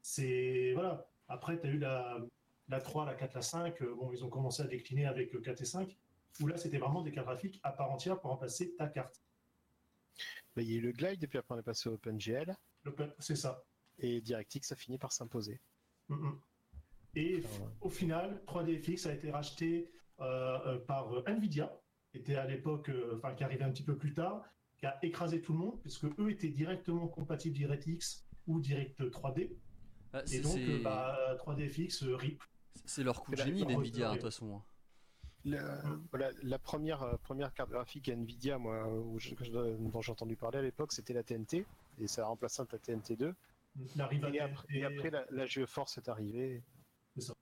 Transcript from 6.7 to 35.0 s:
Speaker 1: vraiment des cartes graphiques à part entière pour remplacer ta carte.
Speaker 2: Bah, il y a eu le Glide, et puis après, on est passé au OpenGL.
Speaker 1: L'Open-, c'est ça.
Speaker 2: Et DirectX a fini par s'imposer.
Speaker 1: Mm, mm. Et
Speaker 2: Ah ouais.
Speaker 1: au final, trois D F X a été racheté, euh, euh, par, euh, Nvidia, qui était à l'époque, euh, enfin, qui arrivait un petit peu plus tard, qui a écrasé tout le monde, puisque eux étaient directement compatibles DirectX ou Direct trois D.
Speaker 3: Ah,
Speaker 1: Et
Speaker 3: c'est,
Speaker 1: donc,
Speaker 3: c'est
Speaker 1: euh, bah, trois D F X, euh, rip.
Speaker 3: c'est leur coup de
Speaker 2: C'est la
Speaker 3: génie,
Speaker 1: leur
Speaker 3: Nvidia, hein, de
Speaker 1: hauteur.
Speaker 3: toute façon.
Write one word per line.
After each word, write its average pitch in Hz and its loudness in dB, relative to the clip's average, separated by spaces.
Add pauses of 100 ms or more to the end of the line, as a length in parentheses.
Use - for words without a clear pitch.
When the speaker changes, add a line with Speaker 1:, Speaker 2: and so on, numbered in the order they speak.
Speaker 1:
vraiment 143 2
des 151 0
cartes 139 -2
graphiques 127 -2
à 139 2
part 139 0
entière 180 0
pour 131 -4
remplacer 131 0
ta 151 2
carte. - -4 (1300)
Speaker 2:
Bah, 120 2
il 113 2
y 113 4
a 117 4
eu - 4
le 120 4
Glide, 170 0
et 147 0
puis 135 0
après, 123 -2
on 117 -2
est 113 -4
passé - 0
au 113 2
OpenGL. 113 0 (300)
Speaker 1:
L'Open-, 147 -4
c'est 147 0
ça. 131 -2 (340)
Speaker 2:
Et 120 2
DirectX 113 -2
a 135 -6
fini 127 -6
par - -4
s'imposer. 117 -2 (480)
Speaker 1:
Mm, 147 0
mm. 147 -2 (760)
Et 165 2
Speaker 2:
Ah - -6
ouais. 104 -6 (120)
Speaker 1:
au 190 -2
final, 185 0
trois 170 0
D 160 4
F 147 -2
X 175 0
a 151 0
été 151 -4
racheté, 165 2 (300)
euh, 131 2
euh, 127 2
par, 135 0
euh, 123 2
Nvidia, 202 2 (360)
qui 131 -8
était 139 2
à 135 2
l'époque, 143 0
euh, 120 0
enfin, 127 -2
qui - -2
arrivait 135 2
un 131 4
petit - -2
peu 143 2
plus 147 0
tard, 190 0 (340)
qui 135 -2
a 139 0
écrasé 165 2
tout 170 0
le 156 6
monde, 196 0
puisque - -4
eux 208 2
étaient 180 0
directement 170 2
compatibles 139 -2
DirectX 143 0 (220)
ou 165 4
Direct 135 0
trois 135 -2
D. - 0 (560)
Speaker 3:
Ah, 135 -2
Speaker 1:
Et - -4
Speaker 3:
c'est, 131 2
Speaker 1:
donc, 147 4
Speaker 3:
c'est 127 2
Speaker 1:
euh, 120 4
bah, 131 2
trois 147 -4
D 143 0
F 151 -4
X, 170 0
euh, 127 4
rip. 135 -2 (420)
Speaker 3:
c'est - -2
leur 127 2
coup - -4
de 135 0
Speaker 2:
C'est 135 2
la 135 4
Speaker 3:
génie, 180 2
Speaker 1:
leur 135 4
Speaker 3:
Nvidia, 120 2
hein, - 2
de - 0
Speaker 1:
hauteur. 113 -2
Speaker 3:
toute - -6
façon. 104 -6 (840)